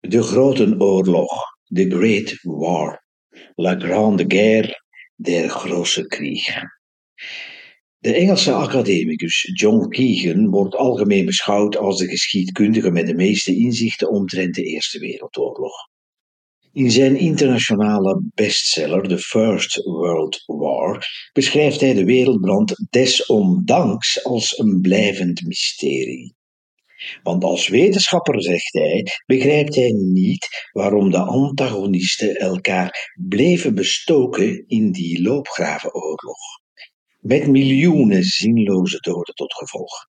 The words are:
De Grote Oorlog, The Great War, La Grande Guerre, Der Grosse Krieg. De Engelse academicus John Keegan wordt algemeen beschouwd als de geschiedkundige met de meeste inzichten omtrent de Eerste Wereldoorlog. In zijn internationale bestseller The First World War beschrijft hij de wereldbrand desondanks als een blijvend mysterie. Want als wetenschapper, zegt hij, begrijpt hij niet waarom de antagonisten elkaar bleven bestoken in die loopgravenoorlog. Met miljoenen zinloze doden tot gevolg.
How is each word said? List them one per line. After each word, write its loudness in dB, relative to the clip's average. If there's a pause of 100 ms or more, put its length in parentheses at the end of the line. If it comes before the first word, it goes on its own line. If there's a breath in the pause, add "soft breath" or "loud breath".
De 0
Grote 2
Oorlog, 2 (320)
The 2
Great 0
War, -4 (500 loud breath)
La -2
Grande 0
Guerre, 2 (340 loud breath)
Der -2
Grosse -4
Krieg. -8 (1400 loud breath)
De -2
Engelse 4
academicus 0
John 2
Keegan 2
wordt 0
algemeen 2
beschouwd 0
als -2
de -2
geschiedkundige 0
met 0
de -2
meeste 0
inzichten 0
omtrent -2
de -4
Eerste -6
Wereldoorlog. -8 (1000)
In 2
zijn 4
internationale 2 (120)
bestseller -2
The 0
First -2
World -4
War -4 (260 loud breath)
beschrijft 2
hij 4
de 2
wereldbrand 2
desondanks 0
als -4
een 2
blijvend 0
mysterie. -6 (880 loud breath)
Want -2
als -2
wetenschapper, 2
zegt -2
hij, 0 (200 loud breath)
begrijpt 2
hij 4
niet 0
waarom 2
de 2
antagonisten -2
elkaar -4 (140)
bleven 2
bestoken 0
in 0
die -4
loopgravenoorlog. -4 (840 loud breath)
Met 2
miljoenen 4
zinloze 0
doden -6
tot -10
gevolg. -12 (200)